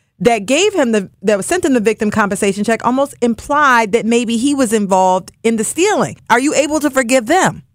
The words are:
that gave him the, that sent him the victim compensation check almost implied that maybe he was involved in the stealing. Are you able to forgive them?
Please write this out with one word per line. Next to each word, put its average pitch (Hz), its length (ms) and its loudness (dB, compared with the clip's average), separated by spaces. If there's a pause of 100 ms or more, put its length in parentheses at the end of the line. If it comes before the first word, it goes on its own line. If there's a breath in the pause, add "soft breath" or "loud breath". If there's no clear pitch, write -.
(200)
that 214 260 0
gave 370 300 0
him 262 160 2
the, 208 180 -2 (140)
that 196 200 0
sent 359 220 -2
him 277 80 0
the 247 60 2
victim 214 320 -2
compensation 202 520 -2
check 226 220 -2
almost 269 360 -2
implied 240 720 0
that 220 120 0
maybe 233 320 0
he 277 160 0
was 254 200 0
involved 185 580 2 (100)
in 226 140 0
the 220 80 -2
stealing. 302 540 -2 (120)
Are 233 100 4
you 277 140 0
able 302 280 0
to 294 100 0
forgive 262 340 0
them? 320 380 0 (120)